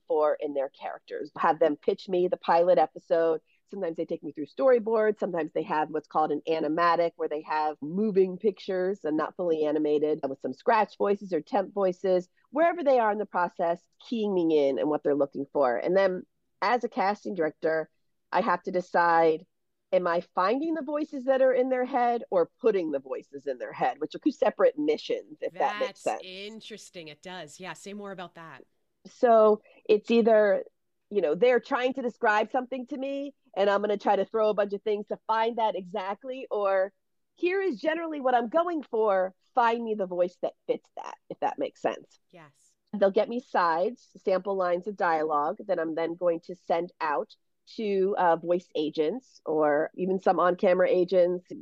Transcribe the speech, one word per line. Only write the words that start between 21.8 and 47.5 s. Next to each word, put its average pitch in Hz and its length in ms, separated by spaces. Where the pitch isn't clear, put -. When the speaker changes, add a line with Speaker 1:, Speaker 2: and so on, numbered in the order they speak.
Speaker 1:
head 240 440
or 175 200
putting 185 320
the 139 80
voices 131 460
in 131 120
their 113 140
head, - 260
which 151 160
are 175 60
two 311 100
separate - 480
missions, 147 640
if - 140
that 170 260
makes 202 220
Speaker 2:
That's 185 180
Speaker 1:
sense. - 20
Speaker 2:
interesting. 190 840
It 147 140
does. 180 360
Yeah. 180 140
Say 196 220
more 202 180
about 175 240
that. 160 260
Speaker 1:
So 214 560
it's 208 220
either, 214 540
you 202 120
know, 151 120
they're 240 260
trying 254 340
to 269 80
describe 214 500
something 254 360
to 294 80
me 277 380
and 202 140
I'm 202 120
gonna 208 140
try 208 200
to 190 80
throw 220 240
a 208 60
bunch 208 180
of 202 100
things 208 260
to 202 100
find 220 300
that 214 180
exactly, 202 760
or 196 420
here 359 240
is 339 200
generally 320 400
what 254 140
I'm 240 140
going 330 340
for. 190 500
Find 233 300
me 220 100
the 202 120
voice 180 360
that - 120
fits - 300
that, - 180
if - 80
that - 180
makes - 240
sense. - 380
Speaker 2:
Yes. 160 180
Speaker 1:
They'll 196 140
get 202 160
me 233 100
sides, 180 600
sample 190 320
lines 180 320
of 202 80
dialogue 156 600
that 180 100
I'm 160 160
then 165 220
going 170 300
to 180 100
send 175 340
out 156 320